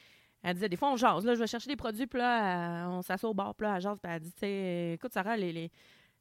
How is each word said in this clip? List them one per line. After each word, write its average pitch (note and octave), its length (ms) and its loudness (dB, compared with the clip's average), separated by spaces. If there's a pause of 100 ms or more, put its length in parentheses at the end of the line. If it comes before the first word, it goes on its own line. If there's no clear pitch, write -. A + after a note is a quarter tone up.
(440)
Elle F3+ 100 0
disait, F#3+ 160 -2
des F3 80 0
fois, C#4 140 4
on C4 40 4
jase, G#3+ 300 4
là, A#3+ 80 4
je A#3 60 2
vais A#3 80 2
chercher A#3+ 220 -6
des C#4+ 60 -2
produits, A3+ 300 -4
puis B3 140 -2
là, F3+ 680 2
euh, F3+ 40 -2
on F3+ 120 -2
s'assoit F#3+ 300 -2
au - 20 -2
bar, G3+ 220 -2
puis A3 100 -2
là, G#3 120 2
elle F3+ 40 -2
jase, G3+ 180 -2
puis F3 140 -8
elle E3 80 -4
dit, E3 100 -12
tu - 100 -20
sais, F#3 520 0
écoute, A#3 180 -6
Sarah, G#3 240 0
les, F#3 160 0
les, E3 200 -6 (500)